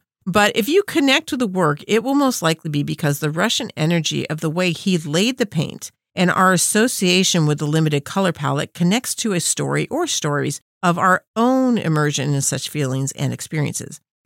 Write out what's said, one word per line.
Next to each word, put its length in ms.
But 300
if 140
you 140
connect 480
with 80
the 80
work, 400
it 160
will 100
most 300
likely 260
be 140
because 360
the 120
Russian 440
energy 540
of 120
the 80
way 220
he 260
laid 420
the 80
paint 440
and 160
our 240
association 920
with 100
the 80
limited 400
color 260
palette 440
connects 400
to 180
a 60
story 480
or 180
stories 560
of 160
our 240
own 440
immersion 560
in 60
such 280
feelings 440
and 200
experiences. 680